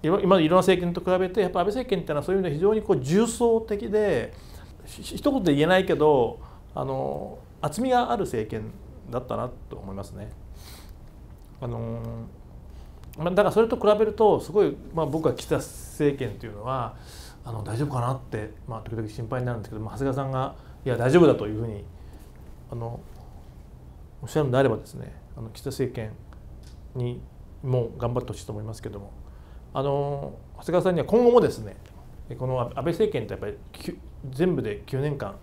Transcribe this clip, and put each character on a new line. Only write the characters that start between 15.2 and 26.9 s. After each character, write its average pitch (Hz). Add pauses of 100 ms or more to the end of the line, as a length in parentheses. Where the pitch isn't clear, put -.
は 120
岸 -
田 151
政 -
権 107
と -
い 107
う -
の 101
は、 127 (480)
あ 117
の、 107
大 107
丈 147
夫 143
か 123
な 123
っ -
て、 107 (160)
ま 110
あ、 -
時 120
々 110
心 113
配 127
に 123
な 123
る 113
ん 101
で -
す -
け 110
ど、 107
ま 107
あ、 -
長 131
谷 135
川 135
さ 135
ん 135
が、 131 (280)
い 135
や、 120
大 120
丈 170
夫 165
だ 127
と 110
い 110
う 107
ふ 113
う -
に、 101 (880)
あ 120
の、 117 (1200)
お 120
っ -
し -
ゃ 156
る 143
の 127
で 123
あ 139
れ 135
ば 110
で -
す -
ね、 - (240)
あ 131
の、 113
岸 -
田 139
政 123
権 107 (840)